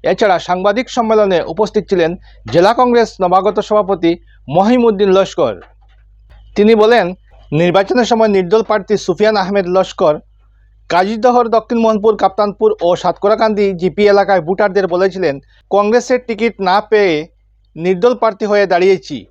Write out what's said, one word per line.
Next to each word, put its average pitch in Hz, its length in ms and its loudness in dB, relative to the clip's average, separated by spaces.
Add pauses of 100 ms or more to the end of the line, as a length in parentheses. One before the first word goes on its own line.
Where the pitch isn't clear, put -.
এছাড়া 185 360 0
সাংবাদিক 202 500 -4
সম্মেলনে 214 540 0
উপস্থিত 202 460 -4
ছিলেন 175 260 0 (360)
জেলা 180 260 4
কংগ্রেস 240 440 0
নবাগত 185 380 0
সভাপতি 185 580 -2 (320)
মহিমউদ্দিন 208 600 2
লস্কর। 170 520 0 (920)
তিনি 214 200 4
বলেন, 214 320 2 (440)
নির্বাচনের 190 540 2
সময় 226 220 2
নির্দল 196 360 2
প্রার্থী 208 340 -2
সুফিয়ান 208 380 0
আহমেদ 196 320 -2
লস্কর 180 520 0 (680)
কাজীদহর 226 580 2
দক্ষিণ 226 300 -2
মোহনপুর, 220 400 0
কাপ্তানপুর 208 640 -2
ও 170 140 2
সাতকড়াকান্দি 202 760 -2
জিপি 180 340 -2
এলাকায় 202 340 2
ভোটারদের 190 460 -2
বলেছিলেন, 175 520 -2 (300)
"কংগ্রেসের 220 580 0
টিকিট 220 340 -4
না 190 200 2
পেয়ে 190 460 0 (480)
নির্দল 185 420 0
প্রার্থী 220 280 -4
হয়ে 202 200 0
দাঁড়িয়েছি 185 640 -2